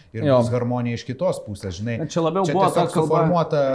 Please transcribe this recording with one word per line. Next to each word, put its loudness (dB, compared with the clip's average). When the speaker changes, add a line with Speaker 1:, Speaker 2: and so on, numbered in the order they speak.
Speaker 1:
Ir -4
Speaker 2:
Jo. 6
Speaker 1:
bus 0
harmonija -2
iš -12
kitos -2
pusės, -8
žinai. -4
Speaker 2:
Bet -6
čia -2
labiau 0
Speaker 1:
Čia 0
Speaker 2:
buvo 4
Speaker 1:
tiesiog 2
Speaker 2:
ta -8
kalba 2
Speaker 1:
suformuota, 2